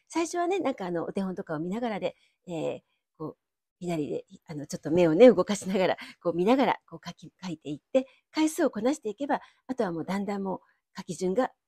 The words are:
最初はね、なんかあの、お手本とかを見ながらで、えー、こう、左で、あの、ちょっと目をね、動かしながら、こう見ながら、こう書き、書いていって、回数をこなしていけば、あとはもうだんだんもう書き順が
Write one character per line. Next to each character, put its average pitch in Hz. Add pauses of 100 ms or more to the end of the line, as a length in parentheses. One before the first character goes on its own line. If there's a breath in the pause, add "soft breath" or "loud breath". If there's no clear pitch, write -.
最 330
初 339
は 349
ね、 370
な 269
ん 262
か 196
あ 175
の、 165
お -
手 196
本 185
と 190
か 165
を 151
見 165
な 208
が 247
ら 202
で、 175 (300 soft breath)
え 175
ー、 151 (380)
こ 156
う、 - (440)
左 165
で、 - (220)
あ 165
の、 143
ち -
ょ -
っ -
と 156
目 175
を 156
ね、 233
動 180
か 202
し -
な 190
が 185
ら、 120 (260 loud breath)
こ 175
う 160
見 175
な 240
が 262
ら、 156 (100)
こ 165
う -
書 175
き、 - (100)
書 185
い 160
て 139
い 151
っ 139 (120)
て、 262 (240 soft breath)
回 311
数 311
を 269
こ 208
な 254
し -
て 214
い 208
け 285
ば、 - (260 loud breath)
あ 262
と -
は 190
も 165
う 147
だ 185
ん 202
だ 202
ん 196
も 190
う - (360 soft breath)
書 185
き 180
順 185
が 254 (180)